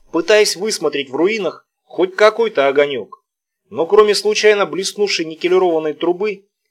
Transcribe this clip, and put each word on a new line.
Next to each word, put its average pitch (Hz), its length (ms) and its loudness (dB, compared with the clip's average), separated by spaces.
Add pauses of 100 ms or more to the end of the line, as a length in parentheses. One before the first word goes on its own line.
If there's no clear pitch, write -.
(120)
пытаясь 208 440 0
высмотреть 147 540 -6
в 127 60 -8
руинах 180 500 -2 (180)
хоть 185 320 -4
какой-то 214 520 2
огонек, 139 560 -2 (460)
но 135 160 -4
кроме 208 280 4
случайно 208 520 2
блеснувшей 185 600 -4
никелированной 160 680 0
трубы 185 540 -4 (220)